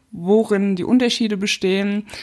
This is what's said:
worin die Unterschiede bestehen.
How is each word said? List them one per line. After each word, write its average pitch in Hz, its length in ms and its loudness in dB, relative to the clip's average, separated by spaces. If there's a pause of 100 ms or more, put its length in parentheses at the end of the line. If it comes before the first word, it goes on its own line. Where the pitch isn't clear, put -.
(100)
worin 202 640 0
die 180 100 -4
Unterschiede 233 520 2
bestehen. 202 720 -2 (160)